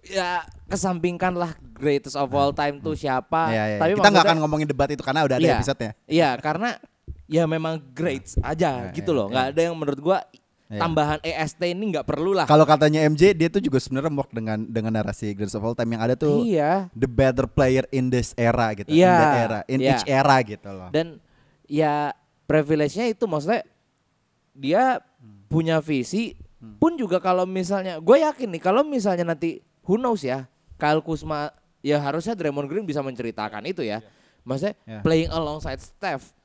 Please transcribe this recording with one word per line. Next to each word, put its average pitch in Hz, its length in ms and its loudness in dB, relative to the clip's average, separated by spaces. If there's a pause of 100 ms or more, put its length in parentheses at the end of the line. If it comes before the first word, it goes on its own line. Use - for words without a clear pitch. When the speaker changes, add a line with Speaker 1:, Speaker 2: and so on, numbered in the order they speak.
Speaker 1:
ya 180 400 -4 (240)
kesampingkan 180 640 -2
lah 175 220 -4 (160)
greatest 139 420 0
of 143 160 -2
all 139 220 2
time 143 280 -2
tuh 156 140 -6
Speaker 2:
Hmm. 143 100 -8
Speaker 1:
siapa. 143 460 0
Speaker 2:
Iya, 110 160 0
iya. 107 140 -2
Speaker 1:
Tapi 165 140 2
Speaker 2:
Kita 208 100 0
nggak 208 80 8
Speaker 1:
maksudnya 180 160 4
Speaker 2:
akan 165 160 4
ngomongin 151 240 -2
debat 139 240 0
itu 139 100 -6
karena 143 220 0
udah 135 160 2
ada 170 60 2
Speaker 1:
Iya. 143 120 4
Speaker 2:
episodenya. 110 360 -4 (120)
Speaker 1:
Iya, 156 320 2
karena 160 340 -2 (540)
ya 160 220 0
memang 160 280 -2 (140)
greats 135 500 -6
aja 160 320 0 (140)
Speaker 2:
Iya, 92 80 -10
Speaker 1:
gitu 175 180 -6
Speaker 2:
iya, 151 60 2
Speaker 1:
loh. 104 120 0
Nggak 127 180 0
Speaker 2:
iya. 139 80 -6
Speaker 1:
ada 160 80 2
yang 170 120 0
menurut 143 280 -4
gue 180 160 2 (480)
Speaker 2:
Iya. 107 160 -8
Speaker 1:
tambahan 156 380 0
E 165 100 -6
S 156 220 -4
T - 140 -8
ini 180 200 -4
nggak 156 180 -2
perlu 160 280 -2
lah. 180 120 2
Speaker 2:
Kalau 151 200 8
katanya 151 360 4
M 151 140 4
J, 180 180 6
dia 165 140 2
tuh 202 140 0
juga 131 180 0
sebenarnya 135 320 -2
mock 139 180 -4
dengan, 110 340 -6
dengan 113 320 -4
narasi 104 360 -4
Greatest 101 240 -6
of 104 80 -6
All 113 100 -2
Time 117 180 -2
yang 113 120 -4
ada 123 120 2
tuh 156 280 2
Speaker 1:
Iya. 180 480 0
Speaker 2:
the 120 160 -2
better 127 400 2
player 131 420 2
in 127 200 0
this 123 260 0
era 117 380 2
gitu, 101 160 -10
Speaker 1:
Iya. 165 180 6
Speaker 2:
in 180 80 8
that 156 240 6
era, 110 280 0
in 131 120 -2
Speaker 1:
Iya. 131 120 2
Speaker 2:
each 120 140 2
era 135 380 4
gitu 104 260 -8
loh. 92 220 -12
Speaker 1:
Dan 160 260 -2 (480)
ya 147 480 0 (320)
privilege-nya 151 600 0
itu 226 180 -2
maksudnya 170 380 -2 (880)
dia 190 500 0 (160)
Speaker 2:
Hmm. 104 300 -20
Speaker 1:
punya 160 320 0
visi 156 540 -4 (240)
Speaker 2:
Hmm. 107 200 -20
Speaker 1:
pun 330 180 4
juga 190 240 -2
kalau 185 260 0
misalnya, 185 540 -4
gue 180 200 6
yakin 285 320 0
nih 165 120 -8
kalau 208 200 2
misalnya 202 440 -2
nanti 165 320 -4 (240)
who 185 120 0
knows 233 280 -2
ya, 131 260 -4 (260)
Kyle 151 260 2
Kuzma, 151 520 -6 (260)
ya 147 200 0
harusnya 160 340 -4
Draymond 147 340 -4
Green 190 180 -6
bisa 147 140 -4
menceritakan 113 680 -6
itu 175 180 -6
ya. 110 180 -4
Speaker 2:
Iya. 107 80 -20 (340)
Speaker 1:
Maksudnya 135 400 -6
Speaker 2:
Iya. 110 200 -16
Speaker 1:
playing 160 260 2
alongside 151 500 -6
Steph. - 540 -8 (120)